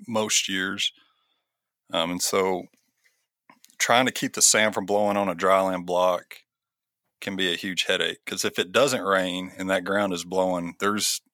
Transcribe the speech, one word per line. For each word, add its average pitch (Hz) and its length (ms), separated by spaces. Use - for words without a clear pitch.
most 107 420
years. 98 420
Um, 85 200
and 90 100
so 95 420
trying 123 300
to 117 40
keep - 220
the 110 80
sand 107 320
from 101 120
blowing 101 320
on 98 120
a 85 60
dryland 92 500
block 90 520
can 98 140
be 92 180
a 82 40
huge 92 280
headache, 90 400
'cause - 180
if - 160
it 92 120
doesn't 120 320
rain 92 540
and 92 120
that 92 140
ground 98 300
is 85 120
blowing, 90 540
there's 101 420